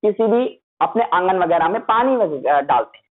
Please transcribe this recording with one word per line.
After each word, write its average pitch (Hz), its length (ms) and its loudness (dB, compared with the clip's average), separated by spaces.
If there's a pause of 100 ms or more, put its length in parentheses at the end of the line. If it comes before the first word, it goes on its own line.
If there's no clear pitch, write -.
किसी 214 220 0
भी 240 340 -2 (200)
अपने 226 220 0
आंगन 185 400 0
वगैरह 170 260 0
में 208 120 -4
पानी 247 340 0
वगैरह 147 460 0
डालते 135 360 -2
हैं - 120 -20